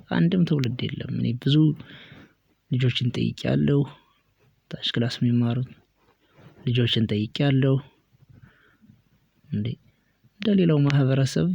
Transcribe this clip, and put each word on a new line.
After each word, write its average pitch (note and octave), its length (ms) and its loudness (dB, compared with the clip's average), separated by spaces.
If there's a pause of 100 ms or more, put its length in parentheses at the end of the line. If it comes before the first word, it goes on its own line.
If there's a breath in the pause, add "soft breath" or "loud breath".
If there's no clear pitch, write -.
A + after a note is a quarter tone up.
አንድም E3+ 360 0
ትውልድ B2+ 360 -2
የለም። - 320 -8
እኔ A#2 140 -2 (100)
ብዙ C#3 180 0 (1160 loud breath)
ልጆችን B2 400 -2
ጠይቄያለሁ፣ C#3+ 720 -2 (880 loud breath)
ታች - 180 -10
ክላስ A#2 260 -4
የሚማሩት A#2+ 540 0 (920 soft breath)
ልጆችን A#2 460 0
ጠይቄያለሁ። C3+ 680 0 (1700 soft breath)
እንዴ፣ G#2+ 180 -4 (720)
እንደ G#3 140 2
ሌላው E3+ 260 4
ማህበረሰብ C#3 720 2